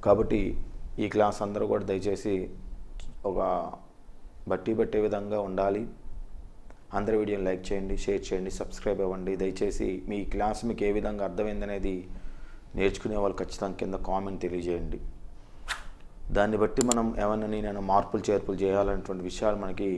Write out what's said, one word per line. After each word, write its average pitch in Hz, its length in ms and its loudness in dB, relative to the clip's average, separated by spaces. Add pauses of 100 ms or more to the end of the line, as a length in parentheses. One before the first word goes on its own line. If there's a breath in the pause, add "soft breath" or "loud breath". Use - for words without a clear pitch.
కాబట్టి 104 340 8 (640)
ఈ 104 100 0
క్లాస్ 104 320 6
అందరూ 104 260 0
కూడా 101 180 4
దయచేసి 98 440 2 (960)
ఒక 92 80 0 (1120)
బట్టి 95 300 2
పట్టే 107 260 4
విధంగా 101 420 0
ఉండాలి. 98 340 2 (1160)
అందరూ 107 220 2
వీడియోని 101 280 0
లైక్ 92 200 -2
చేయండి, 101 260 0 (100)
షేర్ 101 240 2
చేయండి, 95 220 0 (100)
సబ్స్క్రైబ్ 98 460 -2
అవ్వండి. 92 260 -2 (100)
దయచేసి 95 460 0 (220)
మీ 104 80 -2 (160)
క్లాస్ 107 340 0
మీకు 107 200 0
ఏ 101 100 4
విధంగా 104 300 -2
అర్థమైందనేది 101 680 -2 (840 loud breath)
నేర్చుకునే 98 440 2
వాళ్ళు 95 200 2
ఖచ్చితంగా 92 380 -4
కింద 95 160 -2 (120)
కామెంట్ 95 360 -2
తెలియజేయండి. 85 540 -2 (1400 loud breath)
దాన్ని 104 260 4
బట్టి 107 180 2 (100)
మనం 117 160 0 (180)
ఏమైనా 107 220 0 (100)
నేను 104 340 -4
మార్పులు 101 380 4
చేర్పులు 98 340 2
చేయాలనేటువంటి 98 680 2
విషయాలు 104 360 0
మనకి 95 340 -2